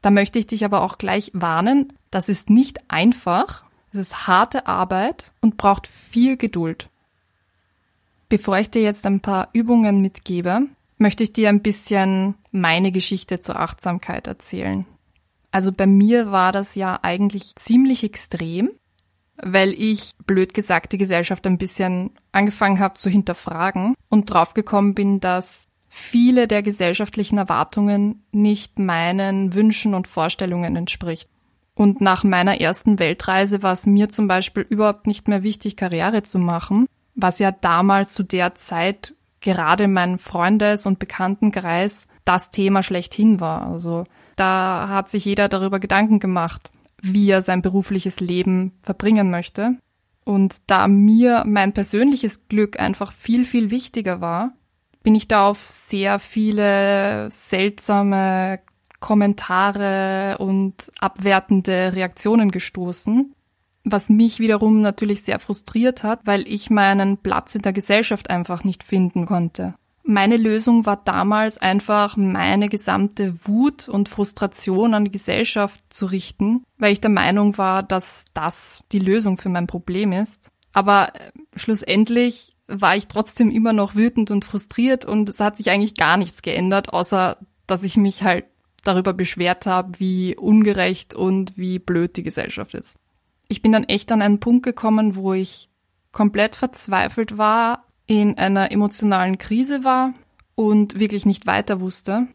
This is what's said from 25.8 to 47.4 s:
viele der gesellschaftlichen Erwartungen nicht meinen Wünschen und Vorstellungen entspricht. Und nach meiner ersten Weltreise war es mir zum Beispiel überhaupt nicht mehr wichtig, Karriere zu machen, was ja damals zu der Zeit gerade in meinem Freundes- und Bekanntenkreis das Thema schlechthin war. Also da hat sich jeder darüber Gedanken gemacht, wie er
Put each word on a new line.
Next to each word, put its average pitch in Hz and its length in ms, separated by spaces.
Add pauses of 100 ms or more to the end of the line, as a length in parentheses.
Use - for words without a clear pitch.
viele 240 600
der 208 160
gesellschaftlichen 202 760
Erwartungen 202 920
nicht 208 480
meinen 190 760
Wünschen 214 400
und 185 140
Vorstellungen 175 680
entspricht. 170 540 (460)
Und 202 260
nach 190 220
meiner 190 360
ersten 190 400
Weltreise 190 600
war 190 100
es 185 140
mir 202 240
zum 208 180
Beispiel 190 400
überhaupt 208 380
nicht 208 220
mehr 196 160
wichtig, 208 340
Karriere 185 460
zu 196 160
machen, 175 480 (260)
was 185 260
ja 196 120
damals 190 640
zu 208 100
der 180 320
Zeit - 580 (260)
gerade 180 440
in 196 100
meinem 180 240
Freundes- 208 680
und 190 100
Bekanntenkreis 190 1120 (180)
das 185 240
Thema 196 320
schlechthin 190 580
war. 160 280
Also 170 380 (300)
da 185 540
hat 196 200
sich 202 160
jeder 202 220
darüber 196 320
Gedanken 202 400
gemacht, 180 520 (300)
wie 196 280
er 190 120